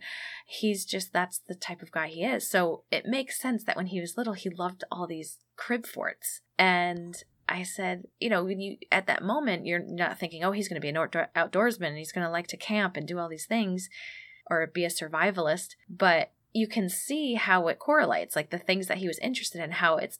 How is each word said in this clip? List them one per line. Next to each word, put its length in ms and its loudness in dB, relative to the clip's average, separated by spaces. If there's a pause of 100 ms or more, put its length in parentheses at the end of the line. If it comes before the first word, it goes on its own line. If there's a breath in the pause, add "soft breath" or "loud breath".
(460 loud breath)
He's 380 0
just, 300 -4
that's 240 2
the 180 -8
type 260 -10
of 100 -20
guy 160 -2
he 180 -4
is." 240 0
So 420 4
it 140 0
makes 340 -2
sense 240 0
that 140 0
when 100 -2
he 140 -2
was 160 -6
little, 160 -2
he 160 -4
loved 420 -4
all 160 -4
these 300 -8 (180)
crib 300 -2
forts. 560 -6 (160)
And 580 4 (360)
I 120 0
said, 420 -4 (140)
"You 100 -2
know, 140 4
when 160 -2
you, 180 -6 (140)
at 160 2
that 160 0
moment, 420 0
you're 140 0
not 400 -2
thinking, 240 -6
'Oh, 80 4
he's 180 -2
gonna 100 -4
be 100 -2
an 80 0
outdoor-, 380 0
outdoorsman 520 2
and 100 -4
he's 140 -10
gonna 180 -2
like 180 -2
to 100 -10
camp 380 0
and 120 -6
do 100 -4
all 100 -2
these 200 -8
things 420 0 (600 loud breath)
or 160 4
be 180 0
a 40 2
survivalist.'" 840 0 (140)
But 420 4 (220)
you 140 2
can 220 0
see 460 -2
how 320 4
it 120 0
correlates, 560 4
like, 160 -2
the 80 -2
things 280 2
that 120 0
he 80 -2
was 120 -2
interested 440 -4
in, 80 -4
how 260 6
it's 220 -4